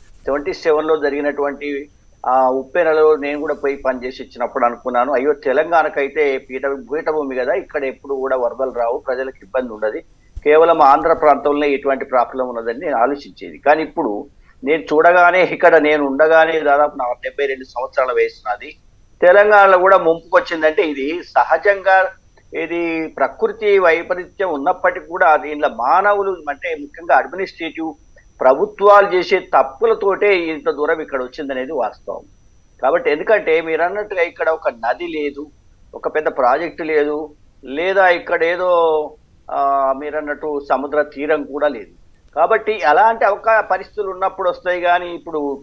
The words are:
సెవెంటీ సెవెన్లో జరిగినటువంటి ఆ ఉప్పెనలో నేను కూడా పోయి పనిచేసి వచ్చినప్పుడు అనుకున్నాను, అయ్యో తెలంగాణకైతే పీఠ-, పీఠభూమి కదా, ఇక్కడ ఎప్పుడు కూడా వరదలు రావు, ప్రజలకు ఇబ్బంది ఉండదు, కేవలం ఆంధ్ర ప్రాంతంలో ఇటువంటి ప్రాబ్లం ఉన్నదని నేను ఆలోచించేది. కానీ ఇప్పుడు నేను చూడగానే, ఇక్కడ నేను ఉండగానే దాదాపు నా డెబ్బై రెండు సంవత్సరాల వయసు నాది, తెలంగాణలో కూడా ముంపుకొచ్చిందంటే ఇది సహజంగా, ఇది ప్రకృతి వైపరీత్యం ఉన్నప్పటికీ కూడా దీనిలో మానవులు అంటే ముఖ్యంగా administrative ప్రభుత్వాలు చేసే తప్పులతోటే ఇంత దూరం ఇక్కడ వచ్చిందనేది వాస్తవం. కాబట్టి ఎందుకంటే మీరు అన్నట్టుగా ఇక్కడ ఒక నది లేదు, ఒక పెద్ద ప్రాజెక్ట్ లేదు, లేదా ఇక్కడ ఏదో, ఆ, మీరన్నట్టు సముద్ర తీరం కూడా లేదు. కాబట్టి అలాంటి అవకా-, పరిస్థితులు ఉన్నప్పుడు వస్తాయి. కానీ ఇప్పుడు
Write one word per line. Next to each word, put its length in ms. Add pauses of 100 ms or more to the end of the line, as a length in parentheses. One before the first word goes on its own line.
(240)
సెవెంటీ 280
సెవెన్లో 440
జరిగినటువంటి 920 (400)
ఆ 200
ఉప్పెనలో 680
నేను 240
కూడా 140
పోయి 220
పనిచేసి 460
వచ్చినప్పుడు 420
అనుకున్నాను, 480
అయ్యో 200
తెలంగాణకైతే 1040
పీఠ-, 400 (160)
పీఠభూమి 420
కదా, 160
ఇక్కడ 320
ఎప్పుడు 300
కూడా 220
వరదలు 340
రావు, 280
ప్రజలకు 440
ఇబ్బంది 300
ఉండదు, 260 (460)
కేవలం 380
ఆంధ్ర 300
ప్రాంతంలో 540
ఇటువంటి 380
ప్రాబ్లం 440
ఉన్నదని 300
నేను 180
ఆలోచించేది. 600
కానీ 240
ఇప్పుడు 440 (380)
నేను 180
చూడగానే, 600
ఇక్కడ 320
నేను 300
ఉండగానే 540
దాదాపు 360
నా 160 (120)
డెబ్బై 220
రెండు 180
సంవత్సరాల 480
వయసు 340
నాది, 300 (460)
తెలంగాణలో 560
కూడా 200
ముంపుకొచ్చిందంటే 840
ఇది 420
సహజంగా, 840 (520)
ఇది 460
ప్రకృతి 680
వైపరీత్యం 760
ఉన్నప్పటికీ 540
కూడా 300
దీనిలో 320
మానవులు 680 (120)
అంటే 320
ముఖ్యంగా 360
administrative 800 (460)
ప్రభుత్వాలు 720
చేసే 240
తప్పులతోటే 1000
ఇంత 320
దూరం 300
ఇక్కడ 220
వచ్చిందనేది 500
వాస్తవం. 480 (640)
కాబట్టి 280
ఎందుకంటే 500
మీరు 220
అన్నట్టుగా 400
ఇక్కడ 260
ఒక 200
నది 380
లేదు, 400 (480)
ఒక 200
పెద్ద 140
ప్రాజెక్ట్ 520
లేదు, 500 (340)
లేదా 440
ఇక్కడ 360
ఏదో, 260 (800)
ఆ, 480
మీరన్నట్టు 720
సముద్ర 340
తీరం 420
కూడా 240
లేదు. 220 (460)
కాబట్టి 460
అలాంటి 420
అవకా-, 360
పరిస్థితులు 500
ఉన్నప్పుడు 400
వస్తాయి. 300
కానీ 340
ఇప్పుడు 480